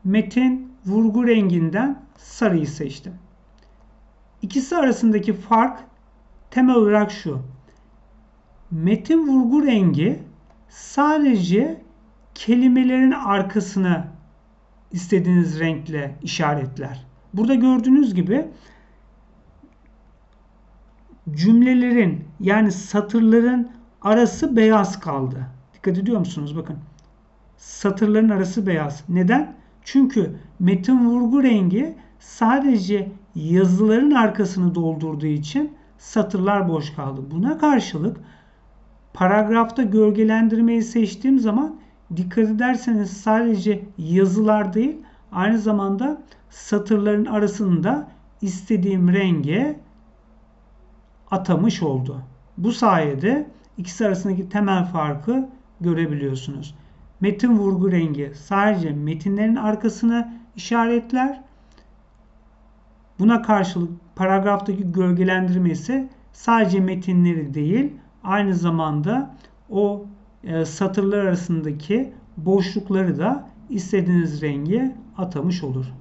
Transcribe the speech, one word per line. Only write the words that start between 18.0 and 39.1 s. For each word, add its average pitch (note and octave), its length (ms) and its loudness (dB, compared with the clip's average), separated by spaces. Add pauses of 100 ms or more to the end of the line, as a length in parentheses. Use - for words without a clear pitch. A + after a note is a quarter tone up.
gibi G3 340 0 (2750)
cümlelerin, A#3 920 4 (160)
yani G3+ 320 2
satırların A#3 1000 2 (300)
arası A#3 540 2
beyaz A3 440 4
kaldı. C3+ 460 -6 (280)
Dikkat F#3 240 -4
ediyor G#3 200 0
musunuz? D3 380 -6
Bakın. D#3+ 200 -10 (800)
Satırların G#3+ 720 0
arası F#3+ 380 0
beyaz. D#3 420 -4
Neden? F#3 480 2 (280)
Çünkü B3+ 520 2 (220)
metin G3+ 480 2
vurgu A#3+ 360 2
rengi A3 540 2 (220)
sadece A3+ 920 0 (220)
yazıların F#3+ 760 4
arkasını G3+ 640 2
doldurduğu D#3 520 -4
için G3 460 -4 (260)
satırlar G3 720 -2
boş D#3 260 -4
kaldı. C3+ 260 -8 (100)
Buna A3+ 280 -2
karşılık A3 640 0 (920)